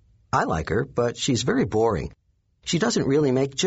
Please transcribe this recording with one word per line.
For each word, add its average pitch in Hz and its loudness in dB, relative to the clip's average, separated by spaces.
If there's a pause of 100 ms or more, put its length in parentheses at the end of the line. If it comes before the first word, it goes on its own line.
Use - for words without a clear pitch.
(320)
I 135 2
like 82 -4
her, 113 0
but 120 -2
she's 113 -2
very 233 0
boring. 107 0 (500)
She - -2
doesn't 208 0
really 139 4
make 131 0 (100)